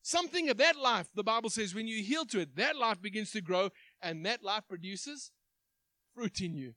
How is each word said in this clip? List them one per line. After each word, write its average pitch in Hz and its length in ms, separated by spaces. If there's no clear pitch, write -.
something 339 460
of 240 80
that 311 200
life, 240 380
the 202 80
Bible 226 280
says, 208 240
when 220 120
you 220 100
yield 247 340
to 202 100
it, 143 160
that 294 200
life 226 240
begins 208 320
to 214 100
grow 180 260
and 165 240
that 233 180
life 208 240
produces 196 640
fruit 226 260
in 175 160
you. 127 200